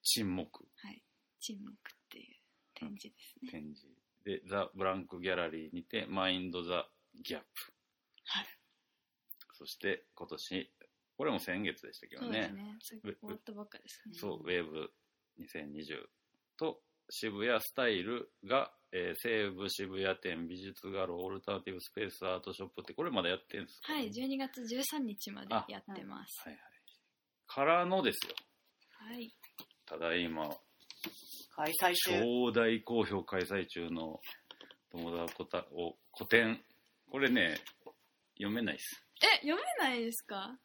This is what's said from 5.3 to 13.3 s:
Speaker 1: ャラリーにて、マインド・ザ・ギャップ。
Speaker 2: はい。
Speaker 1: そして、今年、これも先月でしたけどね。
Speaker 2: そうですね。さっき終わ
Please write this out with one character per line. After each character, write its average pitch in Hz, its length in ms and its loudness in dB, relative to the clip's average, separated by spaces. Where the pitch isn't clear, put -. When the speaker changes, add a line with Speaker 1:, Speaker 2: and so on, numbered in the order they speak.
Speaker 1:
ャ 90 60 4
ラ 87 120 2
リ 80 220 -6
ー - 40 -10
に 87 80 -4
て、 - 240 -4
マ 95 240 2
イ 92 80 2
ン 90 120 -2
ド・ 87 120 -2
ザ・ 87 280 0
ギ - 140 -6
ャ - 40 -8
ッ - 20 -20
プ。 - 60 -20
Speaker 2:
は - 180 -2
い。 - 40 -8
Speaker 1:
そ 73 100 -14
し - 100 -8
て、 - 380 0
今 85 120 -10
年、 - 460 -6
こ 135 80 -2
れ 151 60 4
も 156 80 2
先 95 240 -2
月 - 240 -2
で - 60 -14
し - 80 -16
た - 80 -18
け - 80 -16
ど - 120 -6
ね。 110 140 0
Speaker 2:
そ - 60 0
う - 0 -
で - 0 -
す 208 60 -6
ね。 208 260 -12
さ - 160 -14
っ - 20 -16
き 214 40 -16
終 208 80 -12
わ 202 80 -6